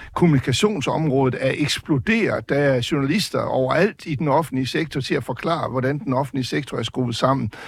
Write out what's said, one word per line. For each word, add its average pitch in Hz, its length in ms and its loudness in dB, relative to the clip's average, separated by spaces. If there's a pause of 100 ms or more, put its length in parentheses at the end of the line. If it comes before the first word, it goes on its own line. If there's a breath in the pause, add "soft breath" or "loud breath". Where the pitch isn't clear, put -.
(140)
Kommunikationsområdet 139 1300 2
er 135 180 0
eksploderet. 147 920 0
Der 147 60 0
er 139 360 2
journalister 143 480 0
overalt 131 640 0
i 160 100 -4
den 151 120 -2
offentlige 135 400 2
sektor 156 340 -2
til 156 140 -2
at 127 80 0
forklare, 147 460 -2
hvordan 131 300 0
den 135 140 -2
offentlige 131 320 -2
sektor 147 320 -4
er 117 60 -2
skruet 120 320 -4
sammen. 131 360 0 (160 loud breath)